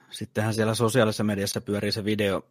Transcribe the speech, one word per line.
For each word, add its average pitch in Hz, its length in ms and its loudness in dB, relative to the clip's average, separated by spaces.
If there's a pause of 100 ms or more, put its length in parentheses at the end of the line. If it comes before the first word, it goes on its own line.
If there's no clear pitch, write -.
(100)
Sittenhän 107 440 -2
siellä 110 200 2
sosiaalisessa 110 500 2
mediassa 101 360 -2
pyörii 101 320 -4
se 104 120 -2
video, 101 460 0